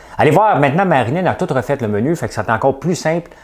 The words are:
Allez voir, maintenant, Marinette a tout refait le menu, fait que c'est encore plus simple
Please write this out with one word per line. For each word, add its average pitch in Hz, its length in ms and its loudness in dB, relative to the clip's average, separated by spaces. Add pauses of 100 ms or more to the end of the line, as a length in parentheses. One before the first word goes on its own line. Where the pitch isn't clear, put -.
(180)
Allez 139 140 4
voir, 190 280 2
maintenant, 143 260 2
Marinette 156 420 0
a 113 80 0
tout 170 180 -2
refait 131 260 -2
le 117 80 -4
menu, 110 280 0
fait 120 120 -4
que - 60 -12
c'est 107 160 -4
encore 131 300 0
plus 170 160 -2
simple 165 360 -4 (120)